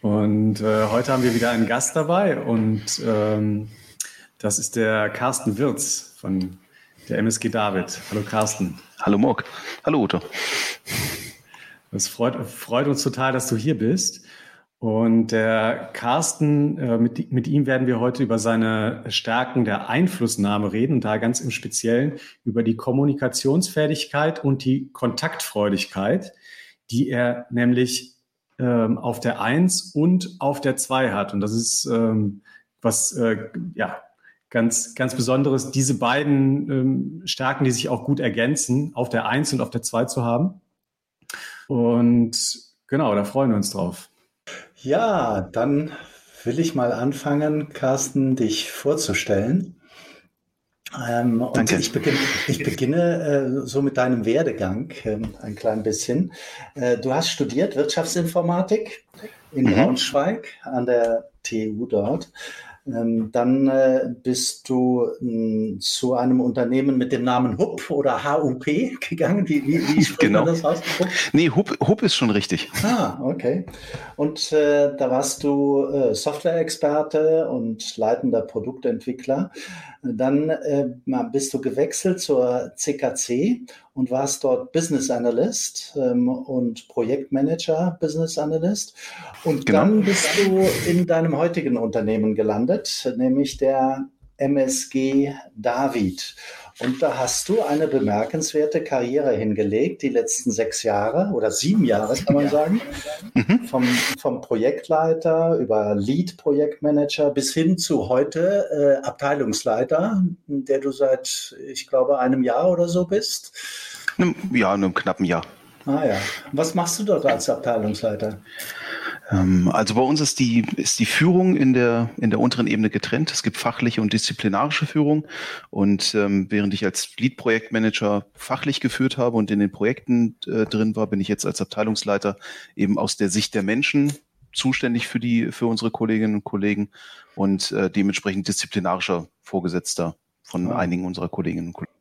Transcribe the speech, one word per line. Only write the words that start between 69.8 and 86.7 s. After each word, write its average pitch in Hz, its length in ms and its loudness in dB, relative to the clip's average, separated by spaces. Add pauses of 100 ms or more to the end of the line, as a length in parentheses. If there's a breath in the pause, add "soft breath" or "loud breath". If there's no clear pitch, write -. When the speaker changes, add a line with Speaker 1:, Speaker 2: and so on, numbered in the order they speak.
Speaker 3:
wie 151 80 6
spricht - 140 -8
Speaker 2:
Genau. - 260 4
Speaker 3:
man 165 80 2
das 165 100 -2
aus? 165 180 0 (180)
Hupp? 180 80 2 (260 loud breath)
Speaker 2:
Nee, 156 160 6
Hupp, 151 320 0
Hupp 180 220 2
ist 202 120 2
schon 120 140 2
richtig. 98 400 0 (140)
Speaker 3:
Ah, 202 380 0
okay. 135 440 -2 (500 loud breath)
Und, 156 380 -4
äh, 143 420 4
da 135 140 0
warst 135 340 0
du, 139 440 2
äh, 135 280 2
Software-Experte 156 1300 0
und 113 480 -6
leitender 113 440 2
Produktentwickler. 127 1080 -4 (560 loud breath)
Dann, 143 440 0
äh, 143 380 0 (160)
ma-, 127 180 -2
bist 127 320 -4
du 131 40 0
gewechselt 151 640 0
zur 123 540 0
C 147 200 -2
K 131 200 -2
C 170 460 0 (340 loud breath)
und 127 160 -2
warst 135 320 -2
dort 127 280 0
Business 151 380 0
Analyst, 120 920 -2
ähm, 123 300 2
und 127 600 -4